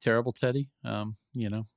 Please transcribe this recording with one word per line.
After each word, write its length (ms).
terrible 320
Teddy. 380
Um, 340
you 160
know, 160